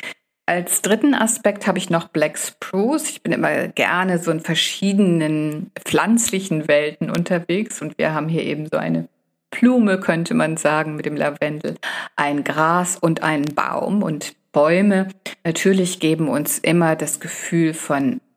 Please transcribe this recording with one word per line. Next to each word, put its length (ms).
Als 320
dritten 320
Aspekt 540
habe 100
ich 140
noch 180
Black 300
Spruce. 720
Ich 120
bin 120
immer 340
gerne 500
so 120
in 100
verschiedenen 1300
pflanzlichen 840
Welten 420
unterwegs 720
und 160
wir 160
haben 160
hier 140
eben 220
so 120
eine 300
Blume, 500
könnte 320
man 240
sagen, 400
mit 80
dem 120
Lavendel, 600
ein 280
Gras 520
und 260
einen 320
Baum. 480
Und 340
Bäume 580
natürlich 560
geben 300
uns 280
immer 380
das 240
Gefühl 540
von 480